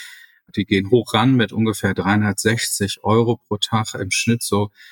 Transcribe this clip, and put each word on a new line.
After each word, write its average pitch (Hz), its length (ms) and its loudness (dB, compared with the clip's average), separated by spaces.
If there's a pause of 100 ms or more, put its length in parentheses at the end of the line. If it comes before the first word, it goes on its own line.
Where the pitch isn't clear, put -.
(560)
Die 104 80 -2
gehen 98 280 0
hoch 117 220 2
ran 123 220 4
mit 110 160 2
ungefähr 107 420 0
dreihundertsechzig 104 1080 -2
Euro 117 320 2
pro - 220 -8
Tag - 380 -4
im 101 160 -6
Schnitt 117 300 -2
so. 101 300 -2 (200)